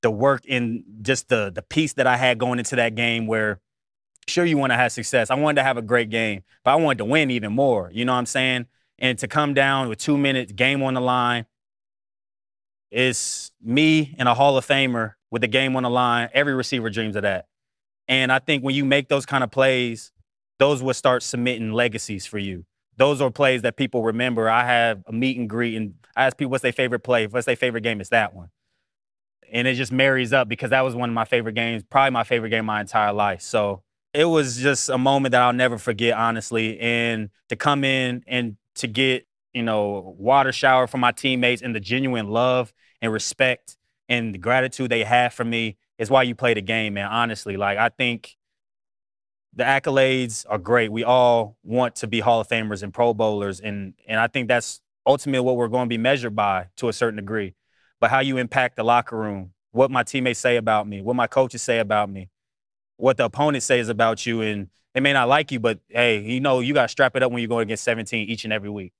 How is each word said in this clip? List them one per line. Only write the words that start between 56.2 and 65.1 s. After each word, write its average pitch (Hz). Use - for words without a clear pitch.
by 98
to 120
a 110
certain 113
degree. 101
But 113
how 131
you 135
impact 127
the 117
locker 120
room, 101
what 127
my 127
teammates 127
say 123
about 107
me, 101
what 113
my 120
coaches 123
say 117
about 104
me, 95
what 127
the 127
opponent 143
says 123
about 113
you, 117
and 104
they 131
may 139